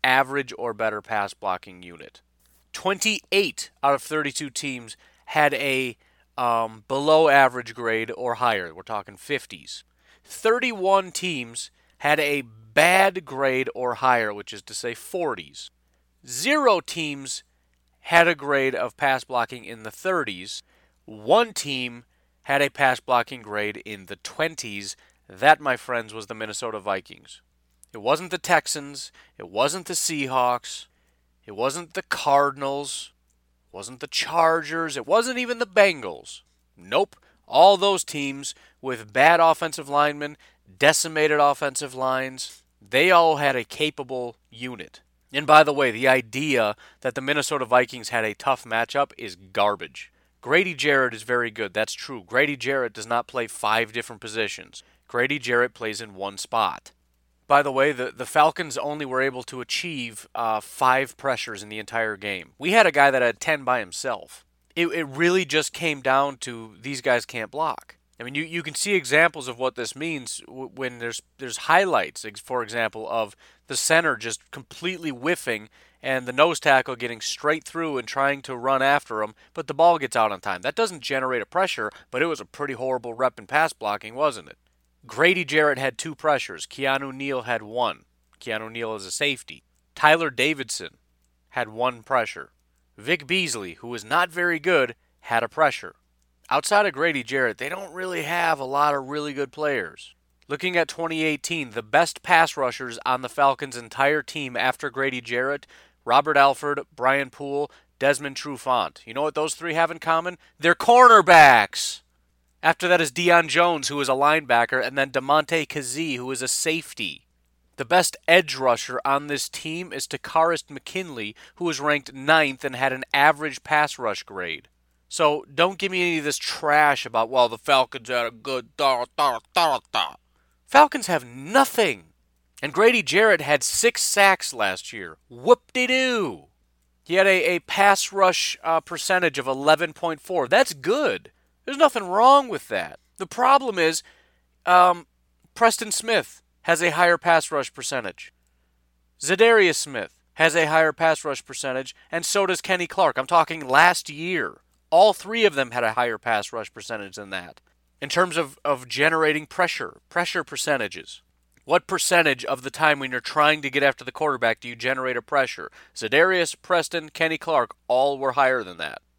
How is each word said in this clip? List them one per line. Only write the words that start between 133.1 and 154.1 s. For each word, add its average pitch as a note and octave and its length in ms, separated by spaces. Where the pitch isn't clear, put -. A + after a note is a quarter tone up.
had C#3+ 220
six - 400
sacks G3 500
last G2+ 400
year. F2+ 240
Whoop-de-doo. A#3+ 1160
He E3+ 120
had F#3+ 100
a, F3+ 300
a E3+ 40
pass G3 520
rush, F#3+ 520
uh, E3 180
percentage F3 580
of B2+ 80
eleven D3+ 460
point E3 260
four. D#3 300
That's G3+ 240
good. D3+ 580
There's C4+ 120
nothing C#4 260
wrong B3 440
with F#3 200
that. F#2 320
The F#3+ 100
problem B3+ 520
is, E3 240
um, F3+ 420
Preston A3+ 380
Smith A3 500
has E3 180
a E3+ 100
higher F3 260
pass E3 340
rush C#3 220
percentage. B2 600
Zadarius F#3+ 560
Smith A#2+ 440
has D#3+ 220
a D#3+ 120
higher D#3+ 260
pass D#3+ 300
rush C#3+ 220
percentage, C3 500
and E3 140
so G3+ 200
does F#3 160
Kenny F3+ 260
Clark. E3 300
I'm C3 100
talking D#3+ 400
last D#3+ 420
year. D3+ 520